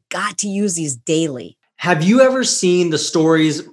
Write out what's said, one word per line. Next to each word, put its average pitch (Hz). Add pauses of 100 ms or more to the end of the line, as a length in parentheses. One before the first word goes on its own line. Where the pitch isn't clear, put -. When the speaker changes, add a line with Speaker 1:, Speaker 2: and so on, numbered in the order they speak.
(100)
Speaker 1:
got 208
to 208
use 196
these 151
daily. 143 (200)
Speaker 2:
Have 165
you 220
ever 262
seen 180
the 151
stories, 156 (100)